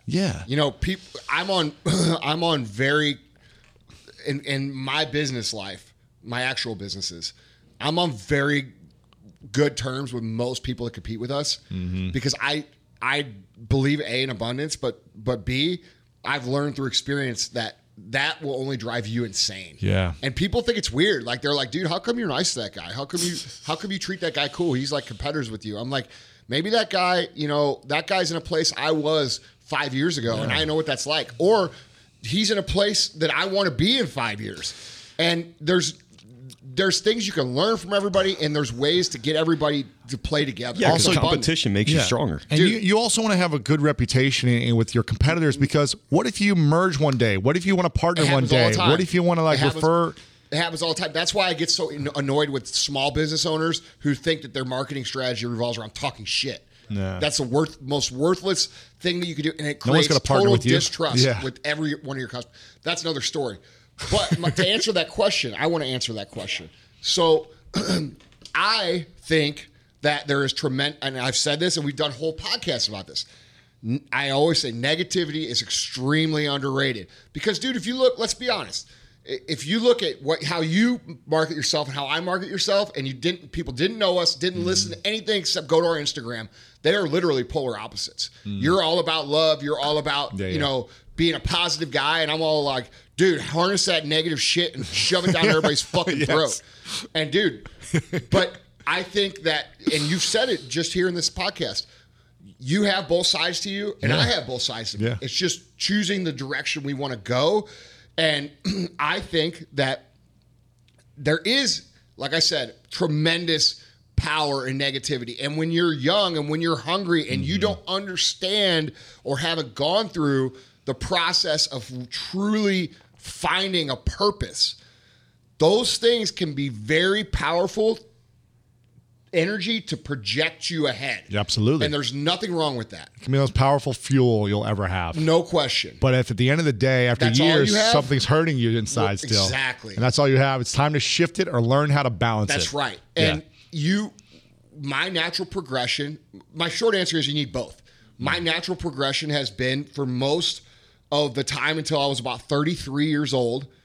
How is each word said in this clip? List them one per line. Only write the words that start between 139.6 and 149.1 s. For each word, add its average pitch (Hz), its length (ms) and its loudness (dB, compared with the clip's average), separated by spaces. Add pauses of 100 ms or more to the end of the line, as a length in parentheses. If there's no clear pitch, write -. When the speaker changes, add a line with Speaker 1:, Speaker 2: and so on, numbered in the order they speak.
Speaker 1:
And 110 80 0
that's 127 160 2
all 143 80 6
you 131 100 6
have. 135 240 4
It's - 120 -4
time 147 200 2
to 143 60 2
shift - 400 0
it 185 80 0
or 123 140 2
learn 139 300 4
how 143 120 4
to 127 60 2
balance 107 420 0
Speaker 2:
That's 87 160 0
Speaker 1:
it. - 60 -8
Speaker 2:
right. 135 260 -4 (160)
Speaker 1:
Yeah. 165 80 4 (100)
Speaker 2:
And 156 100 -6 (280)
you, 185 400 0 (680)
my 143 260 -2
natural 175 380 -2
progression, 147 760 -4 (340)
my 170 140 -2
short 226 260 0
answer 180 240 0
is 151 100 0
you 143 60 -2
need 147 200 -4
both. - 280 -8 (380)
My 139 200 0
Speaker 1:
Mm. 175 40 -4
Speaker 2:
natural 165 320 -2
progression 139 540 -2